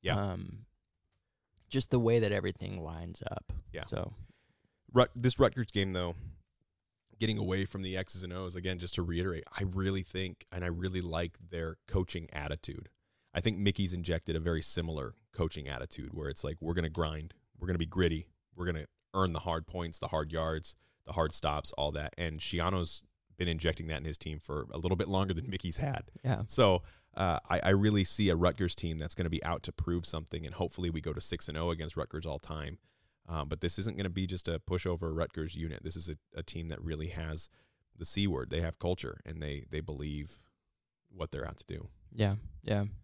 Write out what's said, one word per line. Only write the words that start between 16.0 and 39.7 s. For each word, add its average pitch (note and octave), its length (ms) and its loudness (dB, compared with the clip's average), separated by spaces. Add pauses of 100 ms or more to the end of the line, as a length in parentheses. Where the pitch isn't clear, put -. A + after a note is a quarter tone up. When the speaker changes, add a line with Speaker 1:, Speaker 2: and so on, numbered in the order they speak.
Speaker 1:
where D2+ 140 -4
it's D2+ 160 -6
like, D2+ 160 -2
"We're E2 140 0
gonna E2 140 2
grind, D#2 460 -2 (240)
we're - 80 -4
gonna F2+ 120 2
be E2+ 80 4
gritty, E2 420 4 (260)
we're F2 120 -4
gonna D#2 200 -2 (280)
earn F#2+ 180 4
the D#2+ 80 0
hard E2 260 -2
points, E2+ 320 -6
the - 100 -4
hard D#2 240 0
yards, D#2+ 420 -2 (300)
the - 80 -10
hard D#2+ 220 2
stops, D2+ 380 0
all D2 200 0
that." D2 240 -4
And E2 240 -2
Schiano's F2 640 0 (340)
been F2 120 0
injecting D#2+ 400 0
that D#2 100 -2
in C2+ 80 -8
his D2+ 100 -4
team D#2 220 -6
for D2 340 -6
a D2 60 -6
little F2+ 180 2
bit E2 120 0
longer F#2+ 260 2
than G#2+ 160 -4
Mickey's F#2 260 -4
had. - 340 -2 (140)
Speaker 2:
Yeah. A2+ 220 2
Speaker 1:
So, G2 360 8 (320)
uh, F2+ 240 2 (100)
I, F2 120 4
I - 100 4
really G2+ 340 8
see G2+ 260 4
a E2+ 60 6
Rutgers F2 380 4
team E2 220 -2
that's D2+ 180 -4
gonna F2 160 0
be E2 140 0
out E2 200 -2
to - 80 -6
prove E2+ 340 0
something, D#2+ 400 -4
and - 80 -8
hopefully F2+ 340 -2
we D#2+ 140 -2
go D#2 100 -4
to D2+ 80 -4
six - 280 -2
and D#2 100 -4
oh E2+ 120 2
against D#2 260 -4
Rutgers D#2 280 -4
all D2 140 -4
time. - 400 -8 (500)
Um, D2+ 200 -2
but D#2 120 -4
this - 180 0
isn't G2 200 -2
gonna G2 100 0
be F#2 180 0
just F2+ 220 -4
a E2 120 -2
pushover E2+ 540 -2
Rutgers D#2+ 400 -2
unit. D#2+ 280 -6
This D#2+ 140 -6
is E2 120 -6
a, D#2 80 -6 (180)
a - 80 -6
team E2 260 -6
that D#2+ 140 -6
really D#2+ 260 -4
has D#2+ 420 -4 (480)
the D#2 80 -4
C G2+ 200 2
word. C2 220 0
They D#2 140 0
have D#2+ 160 -4
culture, - 480 -2
and D#2 160 -8
they, C#2+ 260 -4
they D#2 120 -4